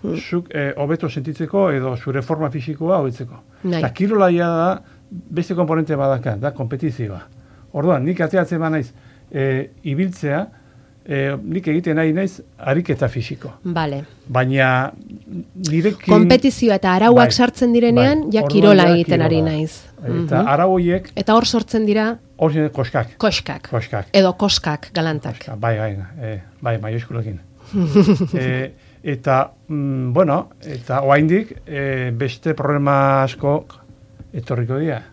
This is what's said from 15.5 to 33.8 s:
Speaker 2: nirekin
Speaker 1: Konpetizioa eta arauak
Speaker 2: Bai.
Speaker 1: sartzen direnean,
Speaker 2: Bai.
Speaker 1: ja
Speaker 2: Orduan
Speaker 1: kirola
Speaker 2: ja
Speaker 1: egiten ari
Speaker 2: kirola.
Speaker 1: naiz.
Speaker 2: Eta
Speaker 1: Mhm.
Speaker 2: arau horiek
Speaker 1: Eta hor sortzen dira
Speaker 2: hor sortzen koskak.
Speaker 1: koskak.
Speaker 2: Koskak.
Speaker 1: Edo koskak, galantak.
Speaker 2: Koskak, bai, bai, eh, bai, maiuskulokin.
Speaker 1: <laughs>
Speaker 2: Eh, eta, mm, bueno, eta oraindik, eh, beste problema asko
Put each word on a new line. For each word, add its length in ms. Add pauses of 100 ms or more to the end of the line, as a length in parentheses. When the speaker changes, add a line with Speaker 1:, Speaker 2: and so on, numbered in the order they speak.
Speaker 2:
nirekin 420
Speaker 1:
Konpetizioa 640
eta 180
arauak 340
Speaker 2:
Bai. 40
Speaker 1:
sartzen 400
direnean, 520
Speaker 2:
Bai. 80
Speaker 1:
ja 100
Speaker 2:
Orduan 100
Speaker 1:
kirola 320
Speaker 2:
ja 100
Speaker 1:
egiten 280
ari 140
Speaker 2:
kirola. 140
Speaker 1:
naiz. 320 (220)
Speaker 2:
Eta 380
Speaker 1:
Mhm. 60
Speaker 2:
arau 260
horiek 420
Speaker 1:
Eta 180
hor 120
sortzen 400
dira 320 (180)
Speaker 2:
hor 160
sortzen 180
koskak. 460
Speaker 1:
koskak. 540
Speaker 2:
Koskak. 420
Speaker 1:
Edo 240
koskak, 560
galantak. 460
Speaker 2:
Koskak, 200
bai, 200
bai, 180 (240)
eh, 220 (180)
bai, 180
maiuskulokin. 640 (320)
Speaker 1:
<laughs> 640
Speaker 2:
Eh, 380 (300)
eta, 500 (160)
mm, 440
bueno, 380 (120)
eta 400
oraindik, 640
eh, 480
beste 400
problema 680
asko 420 (680)